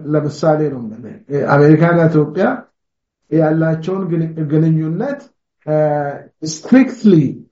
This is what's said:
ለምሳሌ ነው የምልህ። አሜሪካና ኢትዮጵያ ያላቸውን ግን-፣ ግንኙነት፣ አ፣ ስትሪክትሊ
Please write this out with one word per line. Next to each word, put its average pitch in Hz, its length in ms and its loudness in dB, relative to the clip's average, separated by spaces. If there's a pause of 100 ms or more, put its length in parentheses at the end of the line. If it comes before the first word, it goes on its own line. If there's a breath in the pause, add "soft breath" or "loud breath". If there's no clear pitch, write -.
ለምሳሌ 151 600 -2
ነው 135 140 -8
የምልህ። 107 340 -14 (340)
አሜሪካና 156 560 6
ኢትዮጵያ 156 400 0 (880)
ያላቸውን 160 760 0
ግን-፣ 160 240 -4 (160)
ግንኙነት፣ 160 720 -2 (440)
አ፣ 156 100 -2 (720)
ስትሪክትሊ - 680 2 (380)